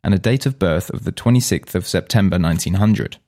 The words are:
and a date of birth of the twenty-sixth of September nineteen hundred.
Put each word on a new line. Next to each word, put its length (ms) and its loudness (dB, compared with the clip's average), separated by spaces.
and 80 2
a 40 0
date 280 0
of 100 -4
birth 320 0
of 140 -8
the 80 -4
twenty-sixth 640 0
of 100 -2
September 540 0
nineteen 360 0
hundred. 420 0